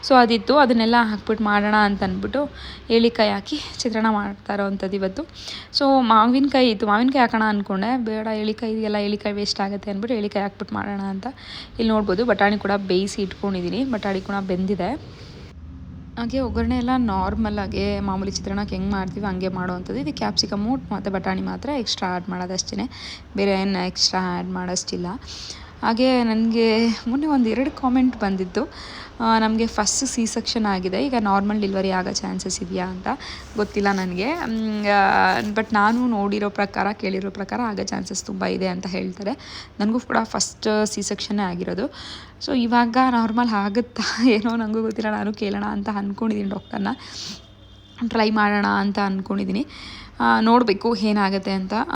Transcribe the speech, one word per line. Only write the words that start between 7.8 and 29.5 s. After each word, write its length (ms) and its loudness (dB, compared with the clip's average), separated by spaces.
ಬೇಡ 220 -2
ಏಳಿಕಾಯಿ 460 -2
ಇದೆಯಲ್ಲ, 240 -2
ಏಳಿಕಾಯಿ 380 -2
ವೇಸ್ಟ್ 260 -4
ಆಗುತ್ತೆ 300 -4
ಅಂದ್ಬಿಟ್ಟು 280 -2
ಏಳಿಕಾಯಿ 240 -2
ಹಾಕ್ಬಿಟ್ಟು 320 -6
ಮಾಡೋಣ 260 -4
ಅಂತ. 260 -6
ಇಲ್ಲಿ 140 2
ನೋಡ್ಬೋದು, 320 2
ಬಟಾಣಿ 340 4
ಕೂಡ 140 -2
ಬೇಯಿಸಿ 500 0
ಇಟ್ಕೊಂಡಿದ್ದೀನಿ, 640 -2
ಬಟಾಣಿ 360 -2
ಕೂಡ 140 -6
ಬೆಂದಿದೆ. 800 -2
ಹಾಗೆ 220 -2
ಒಗ್ಗರಣೆ 360 0
ಎಲ್ಲ 200 0
ನಾರ್ಮಲ್ 640 0
ಆಗಿ 420 0
ಮಾಮೂಲಿ 300 -2
ಚಿತ್ರಾನ್ನಕ್ಕೆ 460 -4
ಹೆಂಗ್ 160 -2
ಮಾಡ್ತೀವಿ 340 -4
ಹಂಗೆ 220 -2
ಮಾಡೋವಂಥದ್ದು. 520 -4
ಇದು 160 -4
ಕ್ಯಾಪ್ಸಿಕಮ್ಮು 600 -2
ಮತ್ತೆ 180 -4
ಬಟಾಣಿ 320 -2
ಮಾತ್ರ 260 -6
ಎಕ್ಸ್ಟ್ರಾ 440 -2
ಆ್ಯಡ್ 160 -4
ಮಾಡೋದಷ್ಟೇನೆ, 580 -4
ಬೇರೆ 140 2
ಏನು 360 0
ಎಕ್ಸ್ಟ್ರಾ 480 -2
ಆ್ಯಡ್ 140 -6
ಮಾಡೋಷ್ಟಿಲ್ಲ. 580 -4
ಹಾಗೆ 400 2
ನನಗೆ 680 4
ಮೊನ್ನೆ 200 0
ಒಂದು 220 4
ಎರಡು 220 0
ಕಾಮೆಂಟ್ 460 2
ಬಂದಿತ್ತು, 460 -2
ಆ, 180 4
ನಮಗೆ 280 2